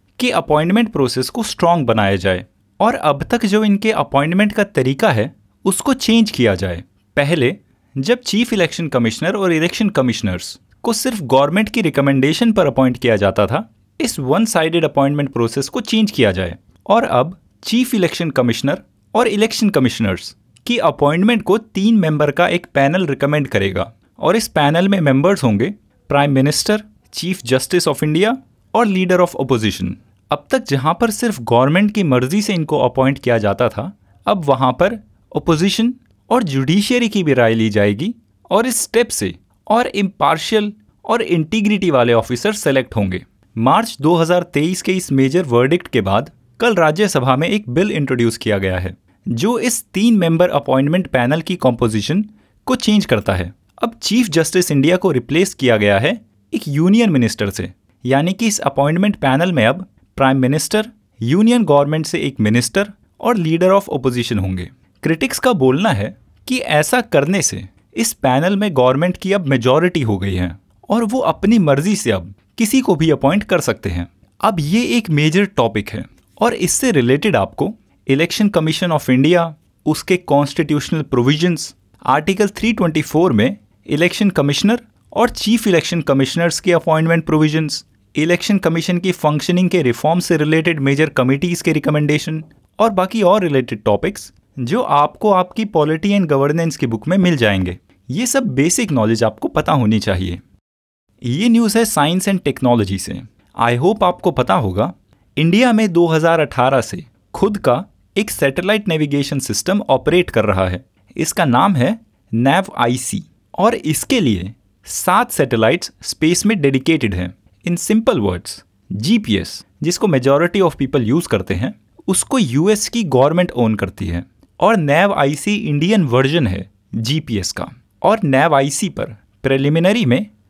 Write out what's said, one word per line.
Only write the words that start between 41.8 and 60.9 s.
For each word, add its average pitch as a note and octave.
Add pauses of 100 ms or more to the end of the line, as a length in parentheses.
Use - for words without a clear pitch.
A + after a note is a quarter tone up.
वाले A#2+
ऑफिसर B2
सेलेक्ट C3+
होंगे। F#2 (320)
मार्च D3+
दो D#3+
हज़ार E3+
तेईस E3+
के F#3+
इस F#3
मेजर C3+
वर्डिक्ट C3
के A#2
बाद G2 (280)
कल A3+
राज्यसभा D#3
में D#3
एक G#3
बिल F3
इंट्रोड्यूस B2+
किया G#2
गया F#2+
है, F#2 (280)
जो F3
इस - (100)
तीन A3
मेंबर E3+
अपॉइंटमेंट C#3+
पैनल C3
की -
कंपोजिशन B2 (420)
को -
चेंज G#3
करता G2+
है। F2+ (300)
अब -
चीफ A3+
जस्टिस E3
इंडिया D3
को F#3
रिप्लेस C#3+
किया A#2+
गया G2+
है F3 (340)
एक -
यूनियन F#3
मिनिस्टर A2+
से, F#2+ (300)
यानी C#3
कि A3+
इस G3+
अपॉइंटमेंट E3+
पैनल C#3+
में C3
अब E3 (300)
प्राइम C3+
मिनिस्टर, D3+ (360)